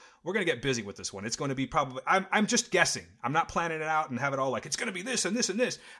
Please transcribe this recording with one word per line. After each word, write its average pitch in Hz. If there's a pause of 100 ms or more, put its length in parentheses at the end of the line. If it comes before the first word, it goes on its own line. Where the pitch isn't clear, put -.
(220)
We're 170
gonna 208
get 143
busy 127
with 98
this -
one. 95
It's 117
gonna 139
be 131
probably, 131
I'm, 190
I'm 208
just 233
guessing. 143 (180)
I'm 120
not 160
planning 170
it 156
out 156
and 120
have 139
it 135
all 135
like, 110
"It's 151
gonna 226
be 180
this 240
and 180
this 240
and 185
this." 226 (200)